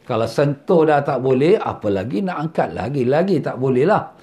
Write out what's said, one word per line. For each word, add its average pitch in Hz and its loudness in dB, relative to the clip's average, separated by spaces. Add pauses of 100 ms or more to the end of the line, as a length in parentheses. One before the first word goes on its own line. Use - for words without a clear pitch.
Kalau 113 0
sentuh 147 2
dah 143 2
tak 139 -2
boleh, 135 2
apalagi 107 -4
nak 180 -6
angkat? 135 -4
Lagi-lagi 139 0
tak 123 -6
boleh 127 2
lah. 190 0